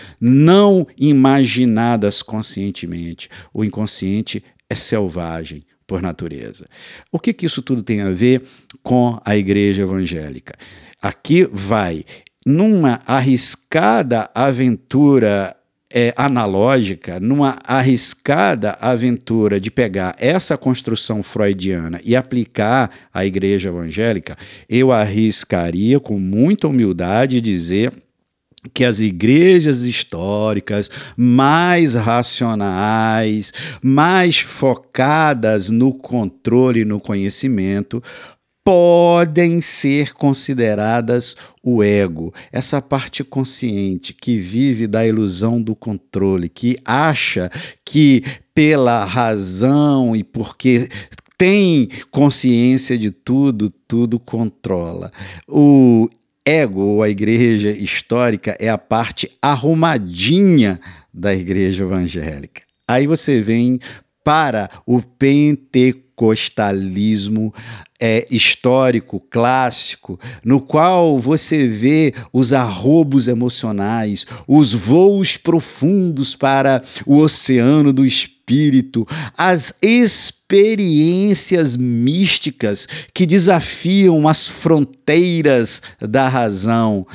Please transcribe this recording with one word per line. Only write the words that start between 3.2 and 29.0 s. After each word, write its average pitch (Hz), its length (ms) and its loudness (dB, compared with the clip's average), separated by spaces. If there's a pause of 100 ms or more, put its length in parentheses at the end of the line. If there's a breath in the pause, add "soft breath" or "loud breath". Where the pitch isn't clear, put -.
O 107 100 -4
inconsciente 104 800 -6 (260 soft breath)
é - 40 -6
selvagem 82 880 -6 (220)
por 95 160 -6
natureza. 78 640 -10 (460 loud breath)
O 170 80 -4
que 233 140 -2
que - 120 -8
isso 156 160 -4
tudo 123 220 -4
tem 104 180 -4
a 98 80 -2
ver 120 320 2 (400 loud breath)
com 123 440 0
a 104 100 0
igreja 101 480 0
evangélica? 85 720 -6 (460 loud breath)
Aqui 165 500 0
vai, 98 540 -4 (400 loud breath)
numa 160 600 2
arriscada 131 1300 0
aventura, 123 1200 2 (380)
é, 120 220 2
analógica, 110 1040 -2
numa 135 460 0
arriscada 131 1120 0
aventura 113 800 0
de 98 100 -8
pegar 95 480 -4
essa 156 400 -2
construção 113 640 -4
freudiana 92 840 -4
e 113 120 0
aplicar 120 720 -2 (240 loud breath)
à 92 120 -4
igreja 95 440 -2
evangélica, 87 680 -6 (320 loud breath)
eu 127 220 2
arriscaria 107 1080 0
com 110 180 -8
muita 113 500 0
humildade 117 760 0
dizer 101 520 -2 (800)
que 127 120 0
as 113 140 0
igrejas 127 840 2